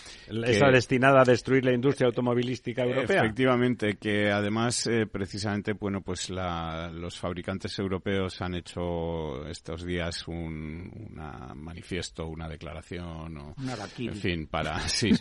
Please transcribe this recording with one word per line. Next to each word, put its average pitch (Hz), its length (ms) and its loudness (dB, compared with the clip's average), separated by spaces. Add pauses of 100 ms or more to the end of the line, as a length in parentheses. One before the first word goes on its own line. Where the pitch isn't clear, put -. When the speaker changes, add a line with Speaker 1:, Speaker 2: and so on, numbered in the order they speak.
(280)
Speaker 1:
vehículos, 113 200 -2
Speaker 2:
Esa 117 180 8
Speaker 1:
que 135 60 8
Speaker 2:
destinada 131 500 8
a - 20 10
destruir 127 400 6
la 131 100 4
industria 127 320 2
automovilística 123 800 0
europea. 131 380 2
Speaker 1:
Efectivamente, 120 760 2
que 104 340 2
además, 107 560 0
eh, 113 240 2
precisamente, 101 600 -2
bueno, 98 300 -2
pues - 280 -6
la, 85 640 -4
los 85 260 -10
fabricantes 92 600 -6
europeos 95 480 -2 (140)
han 90 120 -4
hecho 82 920 -4
estos 82 400 -10
días 85 420 -4
un, 80 840 -8
una 71 420 -12
manifiesto, 82 720 -8
una 80 220 -8
declaración 80 880 -10
o, 73 180 -12
Speaker 3:
Un 131 140 -8
harakiri. 113 380 -8
Speaker 1:
en - 80 -8
fin, 87 300 -2
para, 78 320 -2
<laughs> 82 100 -4
sí, 120 320 2